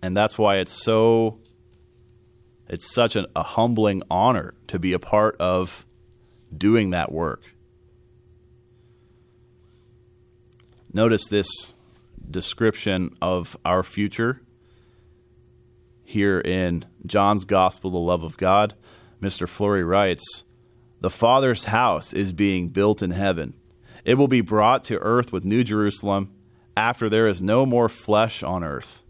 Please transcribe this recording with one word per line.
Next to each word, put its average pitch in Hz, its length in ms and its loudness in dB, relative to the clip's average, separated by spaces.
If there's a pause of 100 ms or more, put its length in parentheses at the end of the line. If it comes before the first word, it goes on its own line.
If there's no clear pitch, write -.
And 92 160 -4
that's 107 220 0
why 101 180 4
it's 92 160 -4
so, 113 680 2 (1300)
it's - 220 -4
such 117 260 2
an, 98 100 -2 (100)
a 82 60 -2
humbling 107 680 0
honor 101 440 0 (140)
to 92 100 -6
be 90 160 -2
a 90 40 -2
part 107 400 0
of 90 460 -2 (720)
doing 104 340 2
that 87 220 -4
work. 80 300 -6 (3500)
Notice 110 360 2
this - 460 -2 (560)
description 92 920 -2
of 90 440 -4
our 92 180 2
future 113 580 -4 (1600)
here 101 360 0
in 90 460 -2 (180)
John's 101 400 2
Gospel, 95 460 0
The 90 80 -4
Love 85 240 0
of 80 160 -12
God. 101 360 2 (460)
Mister 92 260 -6
Flurry 101 380 0
writes, 92 600 0 (560)
"The 92 100 -2
Father's 127 560 2
house 107 460 0
is 98 200 -2
being 92 360 0
built 104 340 0
in 92 80 -4
heaven. 90 440 -4 (500)
It 120 100 2
will 139 140 4
be 123 120 2
brought 107 440 2
to 107 140 -4
earth 120 340 0
with 92 120 -4
New 110 200 2
Jerusalem 101 680 -2 (440)
after 113 320 -2
there 110 180 4
is 92 160 0
no 113 240 2
more 120 220 2
flesh 107 540 0
on 90 200 -4
earth. 71 480 -10